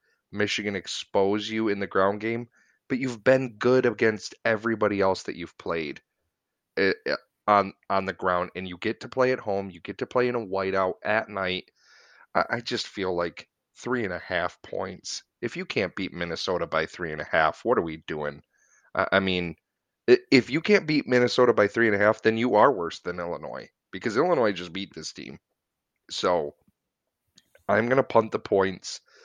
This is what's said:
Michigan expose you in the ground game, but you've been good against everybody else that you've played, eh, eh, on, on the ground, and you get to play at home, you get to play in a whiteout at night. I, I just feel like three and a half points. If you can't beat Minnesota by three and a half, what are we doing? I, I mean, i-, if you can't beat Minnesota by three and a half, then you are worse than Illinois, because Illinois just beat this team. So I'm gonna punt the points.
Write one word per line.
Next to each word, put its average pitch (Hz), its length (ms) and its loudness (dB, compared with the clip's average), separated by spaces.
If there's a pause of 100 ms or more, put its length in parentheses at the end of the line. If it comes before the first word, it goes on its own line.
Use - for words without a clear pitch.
(320)
Michigan 104 420 -2
expose 101 720 0
you 110 200 -2
in 101 100 0
the 101 80 -4
ground 98 340 2
game, 117 280 -4 (400)
but 131 100 -2
you've 117 240 -6
been 131 340 4
good 123 300 4
against 107 480 0 (100)
everybody 107 560 0
else 95 220 0
that - 140 -8
you've 85 200 -14
played, 82 440 -6 (760)
eh, 95 160 4 (140)
eh, 71 80 0 (320)
on, 101 260 4 (160)
on 98 160 0
the 95 80 -4
ground, 90 440 -2
and 92 120 -8
you 87 100 -10
get 110 220 -4
to 123 80 -14
play 127 240 0
at 127 60 -2
home, 98 320 -4
you 85 100 -18
get - 180 -12
to 120 80 -6
play 123 220 0
in 123 60 -2
a 120 60 -2
whiteout 95 540 0 (100)
at 107 240 0
night. 95 420 -4 (640)
I, - 160 2
I 117 100 -4
just 117 280 -6
feel 92 260 -2
like 87 340 -4 (280)
three 120 280 -2
and 92 80 -4
a 87 60 -6
half 87 440 -4
points. - 600 -10 (180)
If 120 160 -6
you 180 80 -8
can't 98 300 -4
beat - 180 -6
Minnesota 85 540 -4
by 80 200 0
three 82 260 -8
and 76 80 -8
a 73 100 -8
half, 80 340 2
what 117 140 2
are 92 40 0
we 80 240 -6
doing? 73 360 -6 (520)
I, 90 180 2
I 98 80 6
mean, 90 360 -2 (520)
i-, 123 100 10 (120)
if 117 200 6
you 151 100 -2
can't 190 260 2
beat 151 200 0
Minnesota 123 480 4
by 104 140 4
three 113 180 2
and 104 100 2
a - 20 0
half, 104 240 4
then 113 140 2
you 113 200 0
are 127 160 8
worse 85 280 -6
than 90 200 -8
Illinois, 73 480 -8 (240)
because 101 240 -4
Illinois 139 360 2
just 87 200 -8
beat 92 220 -8
this 78 180 -12
team. - 260 -16 (720)
So 85 440 0 (1120)
I'm 107 200 2
gonna 131 140 4
punt 113 300 2
the 104 60 -2
points. - 600 -2 (240)